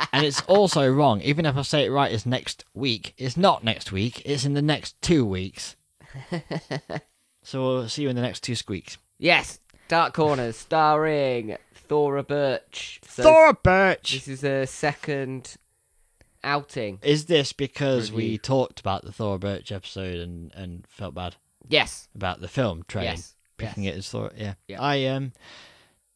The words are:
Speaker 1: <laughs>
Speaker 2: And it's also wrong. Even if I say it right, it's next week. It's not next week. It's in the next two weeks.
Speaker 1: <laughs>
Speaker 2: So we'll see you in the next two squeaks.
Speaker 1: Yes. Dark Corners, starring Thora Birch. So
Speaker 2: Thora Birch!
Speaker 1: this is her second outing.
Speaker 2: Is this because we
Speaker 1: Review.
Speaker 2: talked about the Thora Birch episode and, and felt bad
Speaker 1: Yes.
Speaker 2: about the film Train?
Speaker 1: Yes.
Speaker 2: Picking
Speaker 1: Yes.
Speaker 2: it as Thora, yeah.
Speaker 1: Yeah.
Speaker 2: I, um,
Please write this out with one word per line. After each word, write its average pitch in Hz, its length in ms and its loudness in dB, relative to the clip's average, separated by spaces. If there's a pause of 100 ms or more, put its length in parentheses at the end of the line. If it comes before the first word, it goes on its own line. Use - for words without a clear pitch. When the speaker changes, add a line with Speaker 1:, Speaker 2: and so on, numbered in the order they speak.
Speaker 1:
<laughs> - 120 -4
Speaker 2:
And 143 100 2
it's 143 180 0
also 180 500 4
wrong. 135 300 4
Even 151 260 0
if 135 100 0
I 139 60 -2
say 147 220 0
it 95 40 0
right, 135 220 2
it's 110 160 -4
next - 360 -4 (120)
week. 117 420 -4
It's 127 200 -6
not 175 260 2
next 113 280 -4
week. 101 320 -2
It's 139 220 -4
in 143 80 0
the 143 80 0
next - 400 -2
two 151 240 4
weeks. 95 560 -6
Speaker 1:
<laughs> - 40 -20 (1600)
Speaker 2:
So 131 200 -6
we'll 127 260 -2
see 147 140 -6
you 139 60 0
in 123 60 -2
the 120 60 -2
next 120 200 -4
two 123 120 -6
squeaks. - 460 -8 (180)
Speaker 1:
Yes. - 400 2 (300)
Dark 165 260 2
Corners, 135 420 0
starring 151 1000 0 (160)
Thora 143 500 0
Birch. - 840 -4
So - 140 -4
Speaker 2:
Thora 311 320 10
Birch! 185 580 2
Speaker 1:
this 131 140 -8
is 131 140 -10
her 135 260 0
second 135 880 -6 (880)
outing. 135 580 -4
Speaker 2:
Is 151 240 2
this 151 260 2
because 131 600 -2
we 113 120 -2
Speaker 1:
Review. 113 140 -2
Speaker 2:
talked 131 420 -2
about 98 240 -4
the 95 80 -12
Thora 101 280 -4
Birch 101 320 -6
episode 92 480 -8
and, 85 340 -12
and 90 340 -14
felt 90 280 -12
bad 87 200 -8 (320)
Speaker 1:
Yes. - 480 0
Speaker 2:
about 92 260 -6
the 95 60 -12
film 98 400 -2
Train? 95 180 -6
Speaker 1:
Yes. 92 280 -8 (240)
Speaker 2:
Picking 107 280 -8
Speaker 1:
Yes. 85 100 -4
Speaker 2:
it - 20 -8
as 95 120 -12
Thora, 107 280 -8
yeah. 104 160 -8 (140)
Speaker 1:
Yeah. 95 140 -12
Speaker 2:
I, 139 260 0
um, 135 260 -4 (840)